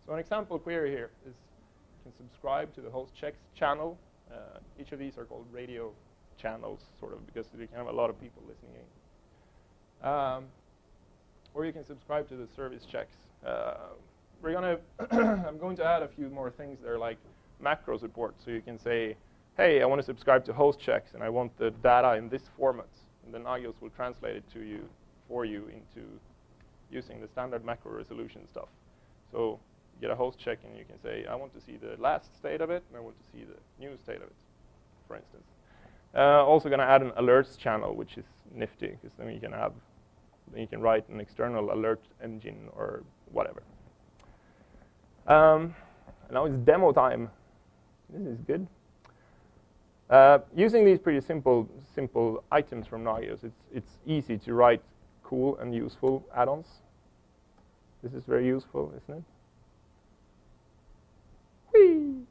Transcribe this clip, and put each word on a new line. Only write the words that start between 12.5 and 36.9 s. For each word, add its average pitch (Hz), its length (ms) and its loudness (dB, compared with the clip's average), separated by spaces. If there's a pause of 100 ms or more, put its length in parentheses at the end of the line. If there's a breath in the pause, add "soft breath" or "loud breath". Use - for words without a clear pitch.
service 127 300 -14
checks. - 300 -12 (300)
Uh, 60 300 -6 (680)
we're 160 100 -8
gonna, 180 260 -4 (220)
<clears throat> 220 480 0
I'm 151 100 -12
going 180 200 -8
to 160 80 -2
add 165 180 2
a 143 40 -10
few 143 220 -12
more 135 220 -10
things 139 320 -18
there, 117 140 -6
like 113 200 -8 (440 soft breath)
macro 139 360 -2
support. 113 460 -10
So 120 80 -12
you 117 100 -8
can 117 160 -16
say, 113 380 -4 (400 soft breath)
"Hey, 165 260 4
I 123 40 4
wanna 139 180 0
subscribe 131 420 2
to 117 80 -8
host 143 260 2
checks, - 340 -4
and 117 100 -14
I 113 60 -6
want 120 280 -6
the 113 140 -2
data 123 440 4
in 113 120 -6
this 127 300 -12
format." 123 320 -2 (340)
And 117 100 -20
then 117 100 -16
Nagios 123 360 -10
will 113 120 -18
translate 120 440 -10
it 104 80 -14 (100)
to 113 60 -18
you, 107 300 -14 (400)
for 120 160 -8
you, 104 220 -10
into 110 380 -20 (840)
using 120 300 -16
the 110 60 -18
standard 123 360 -10
macro 113 300 -10
resolution 110 540 -14
stuff. - 200 -16 (640 soft breath)
So 113 280 -6 (360)
you - 60 -20
get 117 100 -4
a 113 40 -2
host 127 220 -6
check, 117 280 -10
and 110 120 -20
you 110 60 -20
can 110 180 -20
say, 110 240 -10
"I 113 100 -8
want 131 180 -14
to 117 80 -20
see 123 160 -20
the 110 200 -14
last 143 380 -4
state 156 240 -8
of 160 100 -4
it, 175 200 -6
and 123 80 -20
I - 20 -18
want 113 180 -18
to - 140 -20
see 117 140 -20
the 107 120 -20 (220)
new 135 240 -18
state - 140 -12
of 50 60 -16
it," - 120 -20 (720)
for 57 80 -16
instance. - 320 -20 (680 soft breath)
Uh, 143 320 8
also 151 240 4
gonna 139 140 2
add 135 180 8